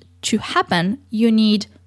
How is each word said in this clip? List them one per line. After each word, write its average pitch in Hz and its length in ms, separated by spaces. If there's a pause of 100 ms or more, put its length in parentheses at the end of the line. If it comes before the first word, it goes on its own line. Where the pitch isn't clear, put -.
(220)
to - 160
happen, 208 600 (100)
you 226 220
need 214 360 (200)